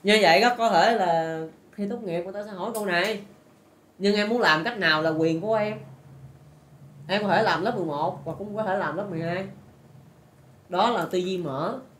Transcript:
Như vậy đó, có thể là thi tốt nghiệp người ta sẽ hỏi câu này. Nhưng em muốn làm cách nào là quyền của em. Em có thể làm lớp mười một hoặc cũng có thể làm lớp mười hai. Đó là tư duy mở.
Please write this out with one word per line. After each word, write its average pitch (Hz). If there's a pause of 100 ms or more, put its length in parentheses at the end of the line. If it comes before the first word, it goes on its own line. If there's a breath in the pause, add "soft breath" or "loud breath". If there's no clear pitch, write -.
Như 208
vậy 175
đó, 240
có 226
thể 202
là 165 (340)
thi 202
tốt 233
nghiệp 170
người 185
ta 208
sẽ 214
hỏi 196
câu 214
này. 196 (760)
Nhưng 202
em 208
muốn 233
làm 165
cách 233
nào 160
là 160
quyền 160
của 214
em. 214 (1300)
Em 190
có 208
thể 190
làm 170
lớp 226
mười 185
một 160
hoặc 160
cũng 208
có 214
thể 190
làm 160
lớp 208
mười 165
hai. 180 (1200)
Đó 190
là 220
tư -
duy 185
mở. 165 (200)